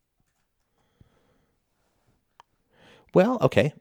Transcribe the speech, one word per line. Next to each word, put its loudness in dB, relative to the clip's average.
Well, 2
okay. 0